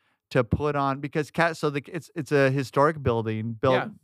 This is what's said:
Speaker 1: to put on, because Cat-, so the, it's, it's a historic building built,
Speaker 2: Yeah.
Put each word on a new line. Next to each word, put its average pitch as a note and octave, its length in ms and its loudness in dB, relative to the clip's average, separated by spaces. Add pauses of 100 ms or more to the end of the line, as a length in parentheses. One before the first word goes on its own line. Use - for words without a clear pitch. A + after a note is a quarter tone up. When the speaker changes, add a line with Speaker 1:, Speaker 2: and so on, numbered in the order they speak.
(320)
Speaker 1:
to C3 120 2
put C#3+ 320 -2
on, C#3 240 -2
because D3 320 -6
Cat-, E3 260 0
so D3+ 140 -2
the, C#3 100 -4 (100)
it's, - 240 -10
it's D3 160 -6
a C#3 200 4
historic C#3 500 2
building A2+ 520 -2
built, C3 200 2
Speaker 2:
Yeah. B2+ 140 0 (160)